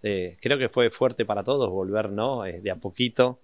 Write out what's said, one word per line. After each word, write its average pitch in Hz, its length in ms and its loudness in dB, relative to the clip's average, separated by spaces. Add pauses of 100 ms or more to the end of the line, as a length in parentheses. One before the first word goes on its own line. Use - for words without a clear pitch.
Eh, 92 400 -4
creo 139 160 2
que 127 100 0
fue 120 220 4
fuerte 120 340 0
para 101 180 -2
todos 127 280 0
volver, 98 400 -2
¿no? 113 340 -2
Eh, 87 160 -8
de 101 100 -4
a 90 60 -4
poquito 123 680 0